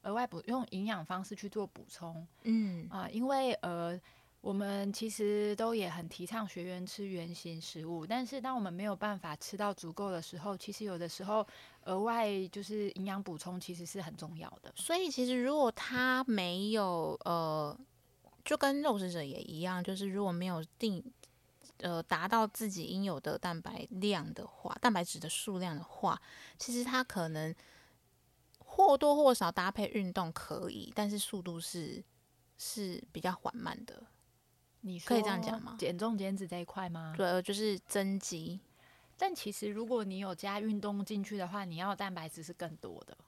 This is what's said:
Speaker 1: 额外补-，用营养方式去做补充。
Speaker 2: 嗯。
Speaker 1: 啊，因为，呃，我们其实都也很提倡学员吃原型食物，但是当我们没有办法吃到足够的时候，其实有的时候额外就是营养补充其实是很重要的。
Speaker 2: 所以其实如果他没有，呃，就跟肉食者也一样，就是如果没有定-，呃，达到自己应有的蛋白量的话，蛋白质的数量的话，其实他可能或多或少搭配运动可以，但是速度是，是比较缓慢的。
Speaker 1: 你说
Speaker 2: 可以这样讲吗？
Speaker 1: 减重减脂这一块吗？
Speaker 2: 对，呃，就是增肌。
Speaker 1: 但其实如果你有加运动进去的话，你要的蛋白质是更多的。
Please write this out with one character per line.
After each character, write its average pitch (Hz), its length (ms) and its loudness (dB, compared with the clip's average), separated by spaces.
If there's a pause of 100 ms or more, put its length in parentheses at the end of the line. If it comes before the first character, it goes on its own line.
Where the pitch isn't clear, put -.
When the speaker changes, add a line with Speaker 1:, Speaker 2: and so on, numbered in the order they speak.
Speaker 1:
额 196 100 -2
外 240 120 2
补-， 170 220 -8
用 240 220 0
营 190 160 -4
养 196 200 -2
方 185 160 -4
式 190 140 -8
去 202 140 -8
做 202 180 -2
补 - 220 -16
充。 165 360 -10 (180)
Speaker 2:
嗯。 202 460 2
Speaker 1:
啊， 185 220 -4
因 240 160 0
为， 269 280 4
呃， 170 440 -2 (420)
我 196 120 -2
们 202 400 0
其 220 160 -2
实 208 480 2
都 226 180 2
也 190 140 0
很 170 180 -6
提 180 180 -8
倡 220 220 -4
学 175 160 -6
员 180 240 -6
吃 - 180 -6
原 175 300 -6
型 165 240 -8
食 160 260 -8
物， 165 220 -4
但 247 180 0
是 269 140 -6
当 262 160 -2
我 233 60 0
们 185 100 -2
没 180 120 -4
有 202 120 0
办 202 240 -2
法 156 160 -6
吃 - 220 -8
到 202 160 0
足 170 180 -8
够 202 180 -2
的 170 120 -2
时 170 160 -10
候， 196 180 -4
其 - 160 -10
实 214 140 -6
有 185 120 -2
的 170 120 -4
时 - 160 -8
候 208 200 2 (380)
额 185 160 0
外 214 480 2
就 196 160 -8
是 208 280 -2
营 190 140 -4
养 196 160 -2
补 175 160 -6
充 180 220 -6
其 180 160 -8
实 170 100 -10
是 196 160 -6
很 160 140 -6
重 165 240 -8
要 165 100 -10 (120)
的。 - 160 -14
Speaker 2:
所 - 180 0
以 359 160 2
其 254 140 2
实 247 180 2
如 277 100 4
果 285 160 6
他 254 540 2
没 196 460 2
有， 175 560 2
呃， 156 520 2 (680)
就 302 100 4
跟 277 260 4
肉 262 160 4
食 180 140 0
者 170 100 -2
也 139 200 -4
一 - 180 -8
样， 180 240 0
就 190 100 -2
是 196 140 -2
如 196 160 0
果 185 80 2
没 175 140 0
有 170 180 0 (140)
定-， 202 260 0 (760)
呃， 170 220 0
达 165 240 2
到 220 220 6
自 214 220 -2
己 170 160 -4
应 185 180 0
有 170 160 0
的 147 180 0
蛋 165 240 -2
白 - 280 -8
量 185 440 2
的 - 140 -8
话， - 320 -8
蛋 247 120 8
白 180 120 4
质 - 160 -4
的 160 100 -6
数 190 300 -2
量 175 160 -2
的 170 80 -6
话， - 340 2 (400)
其 - 140 -6
实 240 100 0
他 254 220 2
可 175 240 -2
能 160 260 -2 (1040)
或 381 400 8
多 294 200 8
或 277 160 10
少 175 180 4
搭 180 180 2
配 202 180 0
运 190 260 0
动 170 180 0
可 180 400 -6
以， - 240 -8
但 208 140 2
是 208 100 -2
速 202 220 -2
度 170 180 -4
是， 170 420 -6 (560)
是 - 540 -6
比 165 80 -6
较 185 140 0
缓 - 200 -4
慢 - 320 -6
的。 - 160 -16 (800)
Speaker 1:
你 185 160 -6
说 - 120 -10
Speaker 2:
可 240 80 6
以 214 40 6
这 208 60 2
样 196 140 2
讲 226 200 -2
吗？ - 160 -10
Speaker 1:
减 180 200 0
重 220 200 0
减 196 200 0
脂 190 100 -4
这 175 100 -4
一 175 60 -4
块 185 240 -6
吗？ 160 300 -6
Speaker 2:
对， 185 100 4
呃， 180 140 4
就 202 120 -2
是 208 260 2
增 196 380 2
肌。 170 400 -4 (600)
Speaker 1:
但 370 180 2
其 - 160 -4
实 202 160 -4
如 214 180 -2
果 226 200 2
你 190 140 -2
有 190 140 -2
加 202 280 -2
运 214 180 2
动 202 240 0
进 208 180 0
去 202 160 -4
的 185 80 0
话， 196 200 -4
你 165 100 -6
要 180 140 0
的 190 80 0
蛋 190 180 -2
白 160 140 -6
质 165 120 -12
是 165 120 -10
更 160 240 -6
多 - 280 -10
的。 - 120 -18 (100)